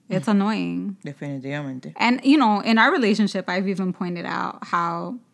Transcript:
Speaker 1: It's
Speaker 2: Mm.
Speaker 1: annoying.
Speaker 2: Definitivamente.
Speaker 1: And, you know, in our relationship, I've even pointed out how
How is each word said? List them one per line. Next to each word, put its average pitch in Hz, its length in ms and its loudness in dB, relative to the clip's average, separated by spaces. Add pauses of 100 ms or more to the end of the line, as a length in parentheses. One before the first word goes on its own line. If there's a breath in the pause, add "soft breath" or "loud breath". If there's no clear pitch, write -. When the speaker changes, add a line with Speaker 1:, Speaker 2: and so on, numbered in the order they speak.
Speaker 1:
It's 185 200 -2
Speaker 2:
Mm. 220 40 2
Speaker 1:
annoying. 196 760 0
Speaker 2:
Definitivamente. 143 920 -8
Speaker 1:
And, 240 260 -2
you 277 140 6
know, 214 240 4
in 220 160 2
our 240 140 6
relationship, 202 580 2
I've 185 180 0
even 190 260 -2
pointed 175 320 -6
out - 400 -6
how 170 500 -2 (180)